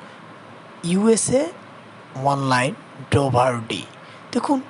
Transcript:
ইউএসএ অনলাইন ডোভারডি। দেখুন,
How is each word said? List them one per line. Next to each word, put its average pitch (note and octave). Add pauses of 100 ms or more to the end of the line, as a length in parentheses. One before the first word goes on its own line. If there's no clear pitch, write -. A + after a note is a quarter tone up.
(840)
ইউএসএ A3 (680)
অনলাইন C3+ (360)
ডোভারডি। B2 (460)
দেখুন, C4